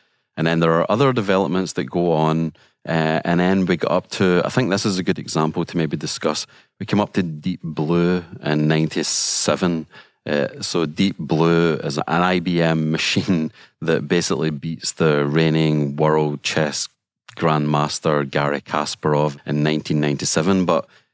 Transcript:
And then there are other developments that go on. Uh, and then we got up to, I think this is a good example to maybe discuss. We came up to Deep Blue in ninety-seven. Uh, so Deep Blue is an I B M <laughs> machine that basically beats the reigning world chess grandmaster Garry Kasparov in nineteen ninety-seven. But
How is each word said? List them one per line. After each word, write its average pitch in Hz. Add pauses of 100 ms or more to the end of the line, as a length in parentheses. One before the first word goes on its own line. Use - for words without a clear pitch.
(360)
And 82
then 82
there 82
are 82
other 127
developments 95
that 78
go 85
on. 80 (340)
Uh, 80
and 87
then 92
we 87
got -
up 90
to, 90
I -
think 127
this 98
is 98
a 90
good 90
example 80
to -
maybe 78
discuss. 76 (340)
We 98
came 101
up 104
to 101
Deep 82
Blue 85 (200)
in 76
ninety-seven. 78 (380)
Uh, -
so 85
Deep 90
Blue 82
is 71
an -
I 90
B 85
M 80
<laughs> 80
machine 80 (300)
that 80
basically 80
beats 78
the 73
reigning 76
world 78
chess - (460)
grandmaster 76
Garry 71
Kasparov 73
in 73
nineteen 76
ninety-seven. 78
But 82 (260)